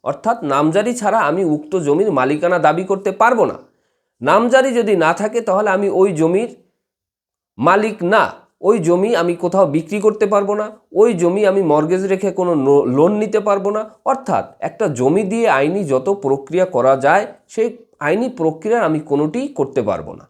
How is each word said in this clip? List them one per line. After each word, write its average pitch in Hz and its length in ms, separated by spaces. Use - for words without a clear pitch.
অর্থাৎ 165 340
নামজারি 156 520
ছাড়া 208 240
আমি 180 140
উক্ত 147 180
জমির 170 260
মালিকানা 151 480
দাবি 160 240
করতে 190 280
পারবো 220 340
না। - 120
নামজারি 240 480
যদি 214 160
না 160 180
থাকে, 220 280
তাহলে 214 280
আমি 196 200
ওই 185 200
জমির 196 300
মালিক 202 460
না, 190 200
ওই 214 180
জমি 180 360
আমি 170 200
কোথাও 180 300
বিক্রি 170 300
করতে 214 280
পারবো 202 220
না, 214 100
ওই 240 120
জমি 175 320
আমি 196 160
মর্গেজ 160 440
রেখে 190 260
কোনো 180 220
নো-, 139 200
লোন 165 140
নিতে 214 180
পারবো 202 320
না। 214 100
অর্থাৎ 208 400
একটা - 280
জমি 147 360
দিয়ে 226 260
আইনি 151 360
যত 135 220
প্রক্রিয়া 143 400
করা 131 280
যায়, 185 200
সেই 226 220
আইনি 190 300
প্রক্রিয়ার 165 540
আমি 156 160
কোনোটিই 156 480
করতে 139 340
পারবো 92 320
না। - 160